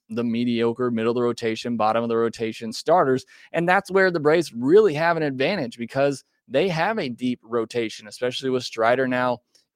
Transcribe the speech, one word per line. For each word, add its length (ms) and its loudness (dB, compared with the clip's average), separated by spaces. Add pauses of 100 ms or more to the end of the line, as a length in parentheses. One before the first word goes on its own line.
the 140 -4
mediocre 720 -2
middle 180 0
of 60 0
the 60 0
rotation, 540 -4
bottom 280 2
of 40 -4
the 80 0
rotation 560 -4
starters. 540 2 (260)
And 160 0
that's 220 2
where 220 4
the 80 -2
Braves 320 2
really 420 4
have 220 0
an 80 -2
advantage, 540 -2
because 460 -2 (220)
they 220 0
have 320 -2
a 80 -4
deep 340 -4
rotation, 640 -4
especially 440 -4
with 120 -2
Strider 460 2
now 300 0 (380)